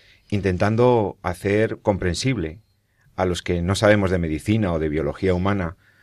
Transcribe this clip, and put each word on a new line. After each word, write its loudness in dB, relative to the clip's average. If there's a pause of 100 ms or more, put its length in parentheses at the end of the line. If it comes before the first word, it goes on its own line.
(300)
intentando 0
hacer -2
comprensible -2 (560)
a 0
los -2
que -2
no 0
sabemos 4
de 2
medicina 0
o -2
de -2
biología -2
humana, -2 (280)